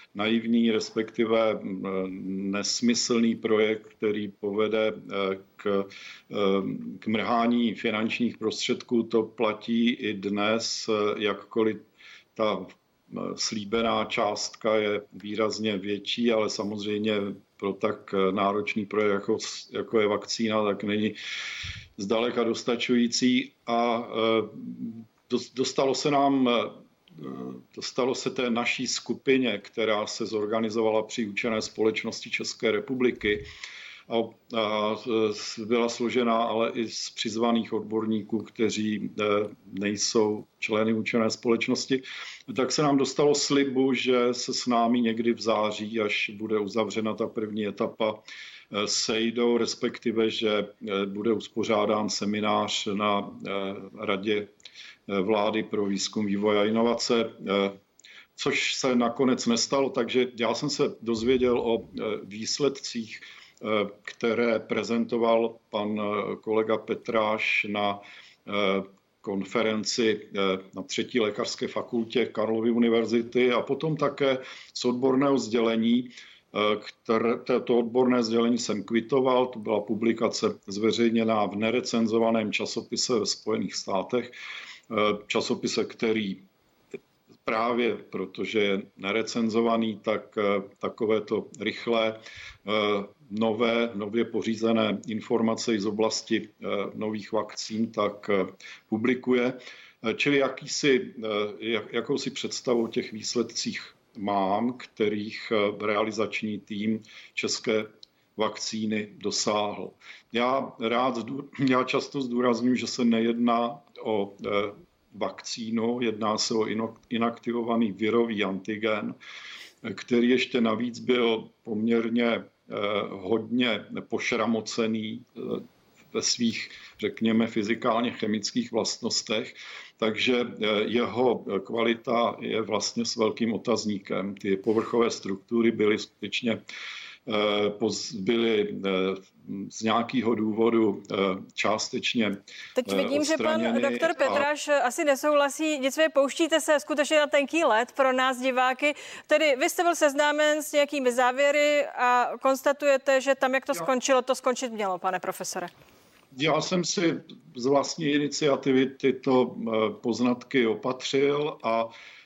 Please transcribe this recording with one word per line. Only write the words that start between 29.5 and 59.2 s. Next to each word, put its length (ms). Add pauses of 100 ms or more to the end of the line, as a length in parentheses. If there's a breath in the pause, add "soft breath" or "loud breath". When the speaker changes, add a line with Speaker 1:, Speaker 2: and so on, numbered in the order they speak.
Speaker 1:
která 480
se 200
zorganizovala 760
při 240
Učené 360
společnosti 680
České 400
republiky 760 (640 loud breath)
a, 80 (420)
a, 380 (360)
s-, 260
byla 300
složená 480
ale 340
i 180
z 220
přizvaných 640
odborníků, 680
kteří, 680 (100)
eh, 40 (480)
nejsou 720 (140)
členy 360
Učené 360
společnosti, 720 (540 loud breath)
tak 160
se 100
nám 140
dostalo 380
slibu, 580
že 420
se 200
s 120
námi 340
někdy 320
v 80
září, 600
až 340
bude 240
uzavřena 560
ta 120
první 400
etapa, 520 (540 loud breath)
eh, 140
sejdou, 720
respektive, 720
že, 380 (200)
eh, 180
bude 260
uspořádán 760
seminář 840
na, 360 (160)
eh, 40 (560)
Radě, 420 (600 loud breath)
eh, 120
vlády 420
pro 240
výzkum, 400
vývoj 320
a 60
inovace, 640 (100)
eh, 380 (580 loud breath)
což 380
se 220
nakonec 500